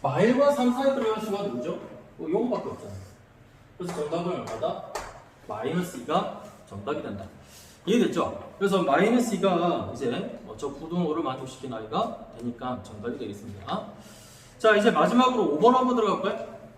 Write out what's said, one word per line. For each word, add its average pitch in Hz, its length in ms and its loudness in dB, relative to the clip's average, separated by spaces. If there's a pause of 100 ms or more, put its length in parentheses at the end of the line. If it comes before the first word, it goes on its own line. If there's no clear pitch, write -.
마일과 240 480 4
삼 247 220 2
사이 269 200 2
들어가는 220 320 0
수가 196 200 -2
누구죠? - 300 -4 (440)
어, 156 100 -8
요거밖에 208 420 -2
없잖아요. 98 280 -14 (800)
그래서 175 160 -8
정답은 160 460 -4
얼마다? - 520 -6 (540)
마이너스 143 520 -4
이가 185 440 -4 (260)
정답이 135 320 -6
된다. 101 240 -8 (600)
이해됐죠? - 760 0
그래서 190 240 2
마이너스 202 540 4
이가 175 580 2
이제 123 160 -4 (320)
뭐 107 140 -14
저 143 120 -8
부등호를 160 540 -2
만족시킨 131 500 -8
아이가 123 540 -4 (100)
되니까 120 460 -8
정답이 113 360 -10
되겠습니다. 101 680 -10 (720)
자, 220 160 6
이제 208 160 8
마지막으로 226 540 6
오 151 160 2
번 240 160 8
한번 254 180 4
들어가 214 260 2
볼까요? - 380 -4 (200)